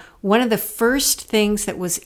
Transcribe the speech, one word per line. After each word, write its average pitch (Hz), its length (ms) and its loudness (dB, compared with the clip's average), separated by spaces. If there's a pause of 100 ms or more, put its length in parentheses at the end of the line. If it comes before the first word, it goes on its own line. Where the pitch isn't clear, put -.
(220)
one 208 180 4
of 247 100 0
the 220 80 2
first - 640 0
things 208 460 0
that 190 120 -6
was 180 280 -4